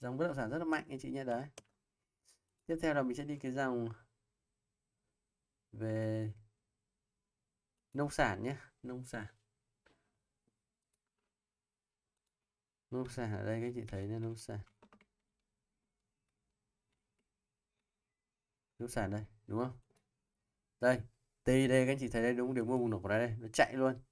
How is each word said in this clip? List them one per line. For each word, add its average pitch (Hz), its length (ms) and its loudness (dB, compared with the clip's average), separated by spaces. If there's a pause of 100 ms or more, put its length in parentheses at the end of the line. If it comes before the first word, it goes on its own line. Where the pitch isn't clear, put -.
dòng 123 160 -6
bất 160 100 2
động 156 100 -4
sản 117 140 -2
rất 147 80 -2
là 165 60 -2
mạnh 156 240 0
anh 135 100 -8
chị 131 120 -8
nhé, 135 140 -4
đấy. 127 240 -2 (1160)
Tiếp 165 160 0
theo 160 120 2
là 143 80 4
mình 123 140 -2
sẽ 143 80 -6
đi 143 140 -6
cái 131 140 -4
dòng 127 360 0 (1800)
về 110 600 -2 (1600)
nông 143 180 -2
sản 104 320 2
nhé, 120 140 -2 (260)
nông 123 220 -8
sản. 113 220 -8 (3750)
Nông 127 180 -2
sản 117 280 -4
ở 101 80 -4
đây 110 160 -2
các 120 140 -4
chị 117 140 -6
thấy 98 200 -4
là 113 100 -4
nông 113 180 -6
sản. 107 220 -10 (4000)
Nông 120 100 -4
sản 107 220 0
đây, 107 140 -2 (220)
đúng 107 120 -4
không? 127 200 -2 (1040)
Đây, 123 200 4 (440)
T - 40 2
I 131 200 6
D - 20 4
các 131 220 6
anh 139 80 0
chị 127 80 -2
thấy 117 140 2
đây, 120 120 4
đúng, 123 200 0
điểm 117 120 2
mua 127 120 2
bùng 120 120 2
nổ 101 100 0
của 95 80 -4
nó 104 100 4
đây, 120 220 2
nó 113 120 -10
chạy - 220 4
luôn. 131 260 2 (120)